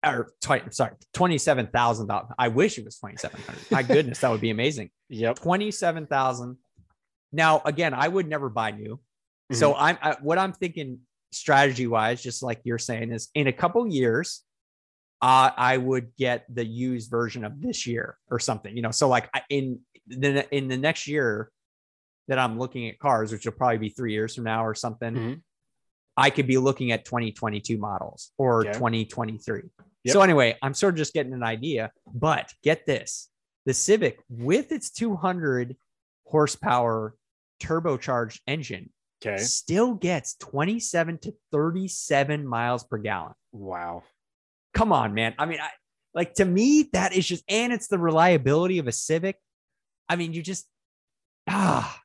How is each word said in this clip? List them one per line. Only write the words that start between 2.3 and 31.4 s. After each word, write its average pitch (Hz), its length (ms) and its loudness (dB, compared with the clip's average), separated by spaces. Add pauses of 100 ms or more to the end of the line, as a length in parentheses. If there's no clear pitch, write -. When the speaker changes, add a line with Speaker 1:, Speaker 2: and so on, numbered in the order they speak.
Speaker 1:
I 123 120 2
wish 156 280 2
it 107 80 -12
was - 120 -20
twenty-seven - 440 -12
hundred. - 300 -10
My 135 120 4
Speaker 2:
<laughs> 127 120 2
Speaker 1:
goodness, 135 240 2
that 127 120 2
would 110 100 0
be 113 100 0
amazing. 120 380 -2 (200)
Speaker 2:
Yep. 113 300 -2
Speaker 1:
Twenty-seven 175 680 -2
thousand. 127 500 -2 (760)
Now, 156 340 4
again, 151 280 0
I 135 140 0
would 180 200 0
never 143 220 -4
buy 110 220 -2
new. 107 280 -12 (540)
So 143 200 4
Speaker 2:
Mm-hmm. 139 100 0
Speaker 1:
I'm, 170 180 4
I, 151 200 0
what 156 160 2
I'm 190 160 0
thinking 147 460 -8 (320)
strategy-wise, 123 880 2
just - 220 -10
like 117 200 -6
you're 117 140 -2
saying, 113 340 -6
is 110 220 -8
in 147 140 2
a 127 60 2
couple 190 340 0
years, 131 560 0 (760)
uh, 131 340 8
I 127 220 2
would 127 400 -2
get 123 360 0
the 117 120 -4
used 120 440 -6
version 117 360 -2
of 139 160 -10
this - 260 -6
year 117 300 -6 (120)
or 123 100 -2
something, 107 360 -4
you 120 60 -6
know? 113 100 -2
So, 143 180 2
like, 120 240 2
I, 131 160 -4
in 135 300 -2 (280)
the, 139 480 0
in 139 120 -2
the 127 100 -4
next 151 300 -2
year 120 420 0 (800)
that 131 120 0
I'm 117 200 0
looking 123 280 -8
at - 120 -14
cars, 113 320 0
which 107 140 -10
will 110 80 -4
probably 123 240 2
be 107 120 -4
three 113 240 -6
years 110 220 -4
from 123 100 -10
now 113 200 -2
or 110 100 -4
something, 117 380 -6
Speaker 2:
Mm-hmm. 120 200 -4 (880)
Speaker 1:
I 139 120 6
could 135 160 -2
be 127 100 2
looking 131 340 0
at 113 140 -4
twenty 117 260 -4
twenty-two 107 460 -4
models - 640 -8
or 120 220 4
Speaker 2:
Okay. 104 160 -2
Speaker 1:
twenty 113 280 0
twenty-three. 110 640 -8 (340)
Speaker 2:
Yep. 123 100 2
Speaker 1:
So 196 80 8
anyway, 143 420 6
I'm 135 100 0
sort 185 220 2
of - 20 -4
just 151 160 -2
getting 131 200 -2
an 123 100 -6